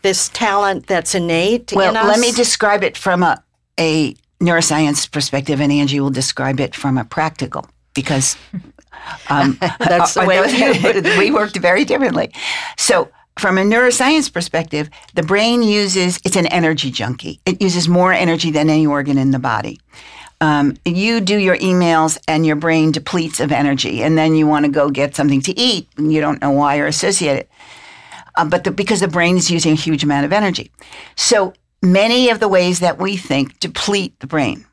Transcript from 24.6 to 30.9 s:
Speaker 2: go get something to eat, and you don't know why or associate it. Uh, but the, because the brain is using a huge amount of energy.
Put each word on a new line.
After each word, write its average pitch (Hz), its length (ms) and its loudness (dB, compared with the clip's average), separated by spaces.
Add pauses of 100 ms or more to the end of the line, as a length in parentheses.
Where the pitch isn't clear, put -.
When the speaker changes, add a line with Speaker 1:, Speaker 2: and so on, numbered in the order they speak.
Speaker 2:
go 143 200 0
get 143 280 -2
something 139 260 2
to - 160 -6
eat, 233 380 -2
and 151 160 0
you 156 80 2
don't 147 220 -2
know 143 100 0
why 143 260 2
or 147 80 -2
associate 156 520 -2
it. - 120 -12 (840)
Uh, 170 80 2
but 165 180 -2
the, - 80 -2
because 202 300 -2
the 190 80 0
brain 170 280 0
is 180 140 0
using 165 220 0
a 156 40 2
huge 151 280 -2
amount 143 220 0
of 147 60 -2
energy. 202 380 -2 (460)